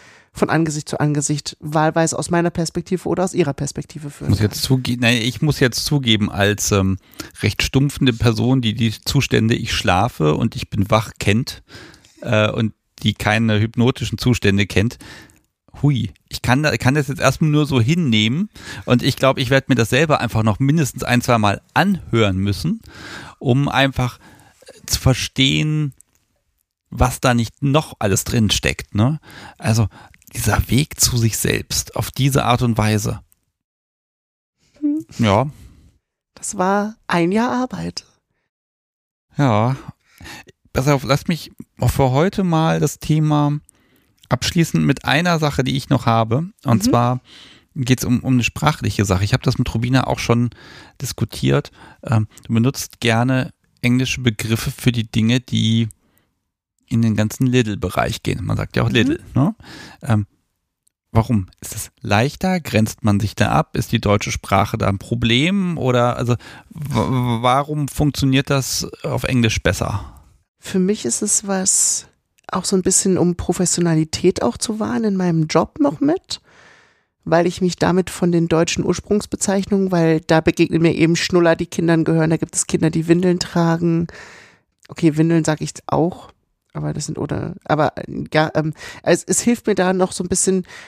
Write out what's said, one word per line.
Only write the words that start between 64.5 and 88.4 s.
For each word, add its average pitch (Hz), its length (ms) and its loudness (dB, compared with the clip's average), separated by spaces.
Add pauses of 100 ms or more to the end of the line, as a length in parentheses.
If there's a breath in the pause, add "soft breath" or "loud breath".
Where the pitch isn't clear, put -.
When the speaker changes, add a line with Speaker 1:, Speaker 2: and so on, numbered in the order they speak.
Speaker 2:
da 107 120 0
ein 101 100 -2
Problem? 147 800 0
Oder, 123 380 2
also, 123 180 0 (360 loud breath)
w-, 143 240 -10
w-, 120 480 0
warum 143 460 0
funktioniert 139 640 0
das - 360 -2 (160)
auf 123 220 -4
Englisch 117 380 2
besser? - 600 -4 (360)
Speaker 1:
Für - 200 -4
mich 190 260 0
ist 233 180 -4
es 208 240 -2
was, - 600 0 (420)
auch - 180 -4
so 196 100 2
ein 185 60 2
bisschen 185 360 2
um 175 160 4
Professionalität 170 1080 0
auch 240 140 0
zu 214 220 -6
wahren 226 260 -4
in 202 120 0
meinem 165 300 2
Job - 340 0
noch 285 200 0
mit, 302 420 -2 (840 soft breath)
weil 165 220 2
ich 180 140 -4
mich 180 160 0
damit 175 340 0
von 175 200 -2
den 170 180 2
deutschen 165 360 0
Ursprungsbezeichnungen, 196 1080 -2
weil 165 300 2
da 160 220 2
begegnen 165 400 2
mir 170 120 4
eben 165 220 4
Schnuller, 170 400 2
die 170 100 -4
Kindern 165 380 0
gehören, 160 260 2
da 160 60 2
gibt - 180 -6
es - 120 -4
Kinder, 160 240 0
die 165 180 -2
Windeln 175 320 4
tragen. 170 640 0 (800 loud breath)
Okay, 156 280 2
Windeln 165 280 4
sag 156 160 -2
ich 156 120 -6 (140)
auch, 151 440 -2 (420)
aber 151 200 -6
das 151 140 -8
sind, - 120 -8
oder, - 360 -6 (100)
aber, 151 280 0 (400)
ja, 156 220 2